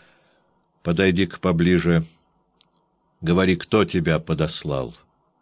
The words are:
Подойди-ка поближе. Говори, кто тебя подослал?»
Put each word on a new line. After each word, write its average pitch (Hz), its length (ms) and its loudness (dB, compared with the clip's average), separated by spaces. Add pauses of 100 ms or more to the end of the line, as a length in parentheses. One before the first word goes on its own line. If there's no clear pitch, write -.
(800)
Подойди-ка 90 580 0
поближе. 85 640 2 (1120)
Говори, 90 380 2
кто 107 260 0
тебя 82 360 0
подослал?» 76 760 -6 (460)